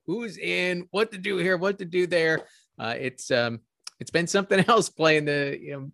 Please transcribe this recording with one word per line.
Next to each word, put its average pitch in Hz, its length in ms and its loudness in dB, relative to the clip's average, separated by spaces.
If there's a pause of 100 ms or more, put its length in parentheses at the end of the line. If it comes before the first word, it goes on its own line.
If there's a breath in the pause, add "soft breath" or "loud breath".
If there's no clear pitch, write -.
who's 190 320 -6
in, 180 500 -2
what 220 220 -2
to 196 80 -14
do 196 180 -2
here, 180 200 2
what 196 200 0
to 190 80 -8
do 180 220 0
there. 160 340 2 (380 soft breath)
Uh, 117 180 -4
it's, - 320 -8
um, 117 300 0 (400)
it's - 100 -12
been 170 160 0
something 196 340 2
<laughs> - 80 4
else 220 220 4
playing 156 360 4
the, 143 360 -2
you 143 120 -12
know, 139 200 -12